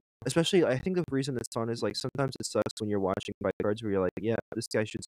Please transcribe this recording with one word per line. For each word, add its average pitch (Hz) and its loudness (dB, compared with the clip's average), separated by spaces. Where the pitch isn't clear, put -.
Especially, 165 4
I 127 4
think 185 -2
the 175 0
reason 135 0
it's - -4
fun 117 -2
is, 117 -4
like, 104 0
sometimes 131 -2
it - -8
sucks 107 0
when 107 -2
you're 104 2
watching 98 0
fight 98 0
cards 107 0
where 107 -2
you're 95 2
like, 90 2
"Yeah, 110 0
this 113 -4
guy 110 0
should - -8